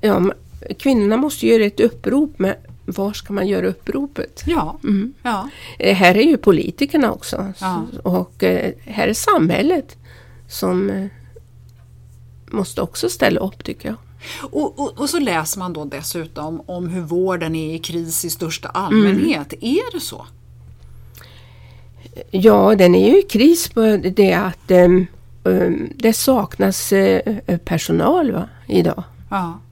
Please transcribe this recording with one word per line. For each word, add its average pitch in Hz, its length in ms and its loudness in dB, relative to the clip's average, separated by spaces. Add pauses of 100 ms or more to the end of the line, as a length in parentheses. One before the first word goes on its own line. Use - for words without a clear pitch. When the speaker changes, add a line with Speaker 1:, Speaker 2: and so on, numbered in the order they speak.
Speaker 1:
Ja, 202 180 2
men 185 140 2 (460)
kvinnorna 220 380 2
måste 269 300 -2
göra 226 180 4
ett 214 140 -4
upprop, 254 600 0
men 190 140 0 (320)
var 196 280 -6
ska - 200 -10
man 190 140 -2
göra 185 200 -2
uppropet? - 760 -8
Speaker 2:
Ja. 302 380 -2
Speaker 1:
Mm. 208 300 -2 (100)
Speaker 2:
Ja. 226 260 -4 (300)
Speaker 1:
Eh, 196 160 4
här 185 220 6
är 226 60 4
ju 311 140 4
politikerna - 760 2
också. - 480 -8
Speaker 2:
Ja. 185 240 -4 (200)
Speaker 1:
Och, 180 400 -2
eh, 180 280 0 (120)
här 208 240 -4
är 208 60 0
samhället 294 840 0 (540)
som, 185 400 -4
eh, 196 160 -6 (1500)
måste 202 300 -4
också - 280 -4
ställa - 300 0
upp, - 240 -8
tycker - 260 -10
jag. 220 80 -8 (540)
Speaker 2:
Och, - 280 -4
och, - 200 -6
och 285 100 -4
så 339 100 -2
läser 180 400 -2
man 180 140 -8
då 151 120 -10
dessutom 156 800 -10
om 180 240 -8
hur 180 120 -6
vården 170 540 -2
är 160 200 -6
i 160 40 -8
kris 165 460 -6
i 170 40 -6
största - 400 -8
allmänhet. 202 840 0
Speaker 1:
Mm. 240 220 -4
Speaker 2:
Är 480 180 -4
det 370 60 -8
så? - 260 -12 (2000)
Speaker 1:
Ja, 202 440 6
den 180 200 6
är 190 160 6
ju 381 80 8
i - 40 2
kris 311 460 4
på - 120 -2 (340)
det 196 180 6
att, 180 380 -2
ehm, 180 360 6 (380)
ehm, 185 500 0
det 226 180 2
saknas, - 800 -2
eh, 196 720 0
personal, 190 680 0
va, - 180 -6 (180)
idag. 180 360 0 (260)
Speaker 2:
Ja. 180 300 -6 (120)